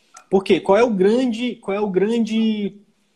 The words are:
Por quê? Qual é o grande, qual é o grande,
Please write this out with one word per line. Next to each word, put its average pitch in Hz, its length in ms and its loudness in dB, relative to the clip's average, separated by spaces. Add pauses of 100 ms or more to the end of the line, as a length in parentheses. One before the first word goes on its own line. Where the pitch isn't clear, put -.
(300)
Por 190 140 2
quê? 180 160 2
Qual 196 180 2
é 233 60 4
o 247 60 2
grande, 226 640 0
qual 196 220 -8
é - 20 -4
o 214 100 -4
grande, 214 920 -2 (340)